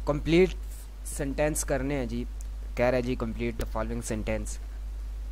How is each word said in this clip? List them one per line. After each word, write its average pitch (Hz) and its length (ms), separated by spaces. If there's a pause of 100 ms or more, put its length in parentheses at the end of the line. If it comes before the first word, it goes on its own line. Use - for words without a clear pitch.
कंप्लीट 160 500 (500)
सेंटेंस 151 580
करने 139 300
हैं 127 140
जी। 120 160 (540)
कह 123 100
रहा 127 80
है 123 60
जी, 123 140
"Complete 113 440
the - 80
following 113 340 (100)
sentence। 110 460 (720)